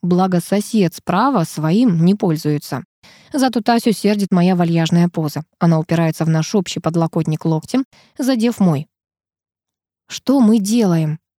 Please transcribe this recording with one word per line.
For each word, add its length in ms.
благо 380
сосед 540
справа 480
своим 640
не 100
пользуется. 720
Зато 280
Тасю 300
сердит 400
моя 240
вальяжная 540
поза. 340
Она 220
упирается 440
в 40
наш 260
общий 240
подлокотник 680
локтем, 400
задев 420
мой. 260
Что 320
мы 220
делаем? 580